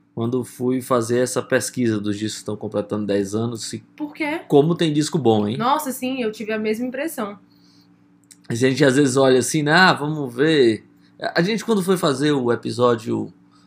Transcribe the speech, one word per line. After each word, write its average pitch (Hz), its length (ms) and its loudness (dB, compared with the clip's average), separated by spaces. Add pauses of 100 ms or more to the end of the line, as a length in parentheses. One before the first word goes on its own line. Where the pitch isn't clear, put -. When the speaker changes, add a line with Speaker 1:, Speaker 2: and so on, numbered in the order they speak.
(120)
Speaker 1:
quando 120 320 -2
fui 123 380 -4
fazer 120 380 0
essa 123 200 0
pesquisa 117 580 0
dos 101 200 -4
discos 107 160 -6
que - 80 -14
estão 107 140 -8
completando 104 500 -6
dez 101 280 -2
anos. 113 380 -4
E 113 60 -10 (180)
Speaker 2:
Por 294 160 -10
quê? 311 360 -6
Speaker 1:
como 156 260 6
tem 170 180 0
disco 147 240 -2
bom, 113 300 4
hein? 110 100 -2
Speaker 2:
Nossa, 262 360 -2
sim, 254 280 -6
eu 220 120 -2
tive 214 200 -8
a 220 60 -4
mesma 214 260 -4
impressão. 254 540 -8 (1080)
Speaker 1:
A 120 80 -6
gente 127 300 2
às 131 120 4
vezes 135 200 2
olha 131 220 4
assim, 151 240 0
né? 147 100 0
Ah, 175 220 6
vamos 143 400 -6
ver. 131 500 2 (500)
A 170 60 0
gente, 202 240 -2
quando 214 180 0
foi 185 140 0
fazer 151 360 0
o 123 200 0
episódio 113 800 0 (340)